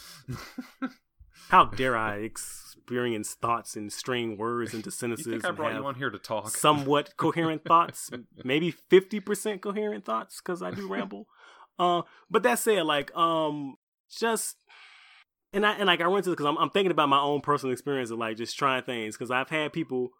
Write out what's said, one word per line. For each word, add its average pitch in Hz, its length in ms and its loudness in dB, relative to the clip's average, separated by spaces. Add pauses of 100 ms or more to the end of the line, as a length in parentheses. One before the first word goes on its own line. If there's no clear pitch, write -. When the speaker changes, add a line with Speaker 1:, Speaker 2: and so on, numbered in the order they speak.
(280)
Speaker 1:
<laughs> - 540 -12 (680)
Speaker 2:
How 180 180 8
dare 120 300 -2
I 110 200 -2
experience 113 1160 -6
thoughts 117 420 -4
and 104 160 -10
string 117 440 -4
words 113 380 -4
into 113 40 -6
Speaker 1:
<laughs> 101 100 -8
You - 20 -10
think - 40 -10
Speaker 2:
sentences 113 500 -4
Speaker 1:
I 180 40 -2
Speaker 2:
and 165 80 -4
Speaker 1:
brought 156 140 -2
you 110 60 -6
Speaker 2:
have 110 80 -6
Speaker 1:
on 139 100 -4
here 127 160 -4
to 101 80 -12
talk? 107 320 -6
Speaker 2:
somewhat 143 640 2
Speaker 1:
<laughs> - 20 -16
Speaker 2:
coherent 160 480 -2
thoughts? 170 460 2 (340)
Maybe 156 280 2
fifty 190 480 6
percent 202 420 -4
coherent 208 420 -4
thoughts, 220 360 -6
'cause 180 220 -6
I 180 100 -6
do 190 160 -10
ramble. 196 400 -8 (520)
Uh, 175 220 4 (280)
but 185 140 2
that 240 160 4
said, 202 240 2
like, 147 320 0
um, 156 600 0 (340)
just, 226 460 -2 (960)
and 202 140 2
I, 208 60 4
and, 202 140 0
like, 170 140 6
I 170 80 2
went 190 180 2
to, 170 100 0
'cause 143 100 -2
I'm, 147 120 2
I'm 156 120 2
thinking 196 220 2
about 151 160 4
my 139 100 6
own 143 220 2
personal 135 320 0
experience 127 380 -4
of, 113 80 -6
like, 113 180 -4
just 113 200 -8
trying 131 280 0
things, 113 320 -6
'cause 120 140 -8
I've 131 180 0
had 151 240 -2
people, 131 460 -2